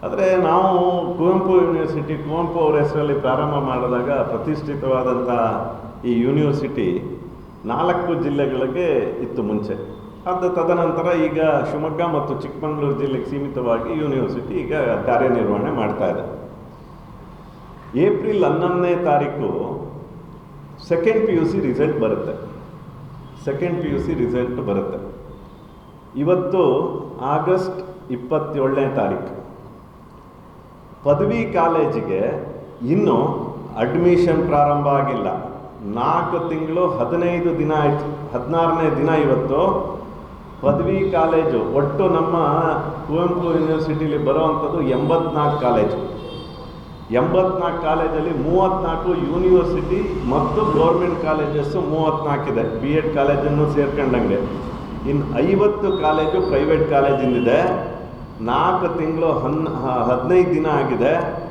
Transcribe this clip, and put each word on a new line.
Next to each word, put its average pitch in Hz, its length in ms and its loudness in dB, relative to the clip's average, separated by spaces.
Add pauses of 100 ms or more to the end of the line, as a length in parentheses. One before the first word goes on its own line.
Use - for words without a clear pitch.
ಆದ್ರೆ 185 300 2
ನಾವು 180 420 4 (360)
ಕುವೆಂಪು 180 520 4
ಯೂನಿವರ್ಸಿಟಿ, 156 500 -2
ಕುವೆಂಪು 165 420 -2
ಅವ್ರ 151 180 4
ಹೆಸರಲ್ಲಿ 147 380 2
ಪ್ರಾರಂಭ 139 500 0
ಮಾಡಿದಾಗ 123 460 0
ಪ್ರತಿಷ್ಠಿತವಾದಂಥ 131 1200 -2 (760)
ಈ 120 140 2
ಯೂನಿವರ್ಸಿಟಿ 135 1000 0 (440)
ನಾಲ್ಕು 170 580 -2
ಜಿಲ್ಲೆಗಳಿಗೆ 139 1000 0
ಇತ್ತು - 200 -4
ಮುಂಚೆ. 104 300 -2 (540)
ಅದು 180 220 0
ತದನಂತರ 170 680 0
ಈಗ 156 260 0
ಶಿವಮೊಗ್ಗ 151 600 0
ಮತ್ತು 151 400 -2
ಚಿಕ್ಕಮಗಳೂರು 143 560 -4
ಜಿಲ್ಲೆಗೆ 131 260 -2
ಸೀಮಿತವಾಗಿ 139 760 -2
ಯೂನಿವರ್ಸಿಟಿ 127 540 -2
ಈಗ - 220 -2
ಕಾರ್ಯನಿರ್ವಹಣೆ 120 920 2
ಮಾಡ್ತಾ 101 400 0
ಇದೆ. - 300 -6 (1600)
ಏಪ್ರಿಲ್ 202 480 2
ಹನ್ನೊಂದನೇ 175 500 0
ತಾರೀಕು 143 840 -2 (1080)
ಸೆಕೆಂಡ್ 214 380 2
ಪಿ 196 60 2
ಯು 165 120 2
ಸಿ - 160 0
ರಿಸಲ್ಟ್ 120 400 0
ಬರುತ್ತೆ. 107 480 -2 (960)
ಸೆಕೆಂಡ್ 147 380 -2
ಪಿ 151 60 -2
ಯು 139 100 0
ಸಿ - 160 -2
ರಿಸಲ್ಟ್ 123 520 -2
ಬರುತ್ತೆ. - 480 -4 (1040)
ಇವತ್ತು 180 400 2 (600)
ಆಗಸ್ಟ್ 170 920 -2
ಇಪ್ಪತ್ತೇಳನೇ 135 840 0
ತಾರೀಕು. 95 460 -2 (1600)
ಪದವಿ 208 500 2
ಕಾಲೇಜಿಗೆ 165 920 0 (460)
ಇನ್ನು 175 240 4 (640)
ಅಡ್ಮಿಷನ್ 170 680 4
ಪ್ರಾರಂಭ 147 420 4
ಆಗಿಲ್ಲ. 139 380 2 (680)
ನಾಲ್ಕು 170 540 0
ತಿಂಗಳು 160 380 0
ಹದಿನೈದು 170 720 0
ದಿನ 151 180 2
ಆಯ್ತು, 147 640 0
ಹದಿನಾರನೇ 165 580 2
ದಿನ 143 120 2
ಇವತ್ತು. 147 840 2 (720)
ಪದವಿ 185 480 2
ಕಾಲೇಜು 160 640 2
ಒಟ್ಟು 143 320 2
ನಮ್ಮ 165 280 2 (720)
ಕುವೆಂಪು 170 540 0
ಯೂನಿವರ್ಸಿಟಿಲಿ 156 640 -2
ಬರೋವಂಥದ್ದು 156 580 0
ಎಂಬತ್ನಾಲ್ಕು 147 800 0
ಕಾಲೇಜು. - 600 0 (920)
ಎಂಬತ್ನಾಲ್ಕು 170 680 2
ಕಾಲೇಜಲ್ಲಿ 156 680 0
ಮೂವತ್ನಾಲ್ಕು 180 580 2
ಯೂನಿವರ್ಸಿಟಿ 180 1200 2
ಮತ್ತು 151 480 2
ಗೌರ್ಮೆಂಟ್ 170 440 2
ಕಾಲೇಜಸ್ 147 540 0
ಮೂವತ್ನಾಲ್ಕಿದೆ, 143 1080 0
ಬಿ 135 60 -2
ಎಡ್ 156 260 2
ಕಾಲೇಜನ್ನು 143 560 2
ಸೇರ್ಕೊಂಡಂಗೆ. 135 640 2 (760)
ಇನ್ನು 143 280 0
ಐವತ್ತು 196 640 2
ಕಾಲೇಜು 156 460 2
ಪ್ರೈವೇಟ್ 147 420 4
ಕಾಲೇಜಿಂದಿದೆ. 139 1000 2 (500)
ನಾಲ್ಕು 170 580 0
ತಿಂಗಳು 160 340 2
ಹನ್-, 139 360 0
ಹ-, 127 420 0
ಹದಿನೈದು 160 440 4
ದಿನ 156 120 2
ಆಗಿದೆ. 135 760 2 (100)